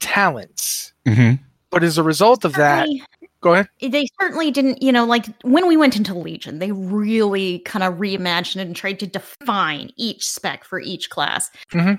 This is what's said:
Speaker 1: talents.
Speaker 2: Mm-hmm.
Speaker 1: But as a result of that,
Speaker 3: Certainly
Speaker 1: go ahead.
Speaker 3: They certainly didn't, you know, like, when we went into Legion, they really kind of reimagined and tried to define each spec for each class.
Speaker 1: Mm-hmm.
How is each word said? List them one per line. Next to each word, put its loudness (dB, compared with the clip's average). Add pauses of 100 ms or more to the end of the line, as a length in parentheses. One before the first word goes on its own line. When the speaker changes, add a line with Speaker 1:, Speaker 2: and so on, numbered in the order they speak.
Speaker 1:
talents. -4 (100)
Speaker 2:
Mm-hmm. 4 (260)
Speaker 1:
But 2
as 0
a 4
result 4
of -2
that, 4
Speaker 3:
Certainly -4 (380)
Speaker 1:
go 4
ahead. 2 (120)
Speaker 3:
They -2 (140)
certainly -2
didn't, 0
you 4
know, 4
like, 2 (180)
when 4
we 6
went 4
into -2
Legion, -10
they -4
really 0
kind -6
of -2
reimagined -4
and -10
tried -6
to -6
define -4
each -6
spec -8
for -10
each -10
class. -4 (220)
Speaker 1:
Mm-hmm. 2